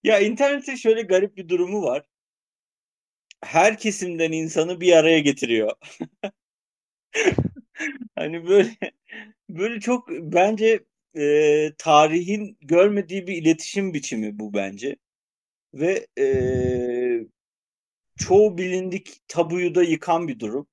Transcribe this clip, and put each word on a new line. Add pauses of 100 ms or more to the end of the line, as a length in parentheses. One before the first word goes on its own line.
Ya,
internetin
şöyle
garip
bir
durumu
var. (1400)
Her
kesimden
insanı
bir
araya
getiriyor.
<laughs> (2250)
Hani
böyle, (760)
böyle
çok
bence, (300)
e,
tarihin
görmediği
bir
iletişim
biçimi
bu
bence. (760)
Ve, (120)
e, (1900)
çoğu
bilindik
tabuyu
da
yıkan
bir
durum.